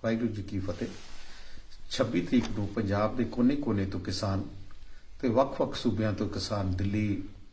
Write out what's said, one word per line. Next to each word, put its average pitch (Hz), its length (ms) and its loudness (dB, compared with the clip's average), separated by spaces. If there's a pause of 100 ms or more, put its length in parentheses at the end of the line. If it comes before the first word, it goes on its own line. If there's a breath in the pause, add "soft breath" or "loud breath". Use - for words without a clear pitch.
ਵਾਹਿਗੁਰੂ 113 240 2
ਜੀ 101 160 -2
ਕੀ 98 160 -2
ਫਤਿਹ। 98 280 -2 (1000 loud breath)
ਛੱਬੀ 110 320 2
ਤਰੀਕ 117 220 4 (140)
ਨੂੰ 101 100 0
ਪੰਜਾਬ 104 500 2
ਦੇ 123 60 2
ਕੋਨੇ-ਕੋਨੇ 120 640 2
ਤੋਂ 95 140 -4
ਕਿਸਾਨ 98 440 0 (800 soft breath)
ਤੇ 131 60 2
ਵੱਖ-ਵੱਖ 131 480 2
ਸੂਬਿਆਂ 107 380 2
ਤੋਂ 98 160 0
ਕਿਸਾਨ 95 440 0
ਦਿੱਲੀ 101 500 2 (300)